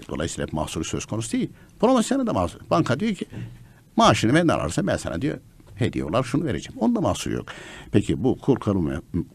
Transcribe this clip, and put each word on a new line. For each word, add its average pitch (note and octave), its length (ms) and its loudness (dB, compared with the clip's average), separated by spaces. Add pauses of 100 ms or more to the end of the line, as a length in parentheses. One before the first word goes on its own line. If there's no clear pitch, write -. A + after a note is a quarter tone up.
dolayısıyla C#2+ 380 -4
hep - 60 -10
mahsuru D#2 320 -4
söz - 200 -4
konusu A2+ 280 -6
değil. B3 160 -2 (320)
Promosyonu C4 460 2
da G#3+ 60 -2
mahsur. F2+ 280 0 (100)
Banka D#3 300 2
diyor G#3+ 140 0
ki, - 120 -6 (680)
"Maaşını C#3 380 6
benden D3+ 240 4
alırsan E2+ 280 -2
ben A2 100 2
sana," - 260 -6
diyor, D3 160 -4 (360)
"hediye D2 300 -2
olarak F#2+ 220 0
şunu E3+ 180 0
vereceğim." - 360 -6
Onda A#3 200 2
mahsur G2+ 300 0
yok. A#1+ 160 -4 (460)
Peki F#2+ 320 2
bu A#2+ 140 2
kur C3 180 2
korumalı, E2 460 0 (320)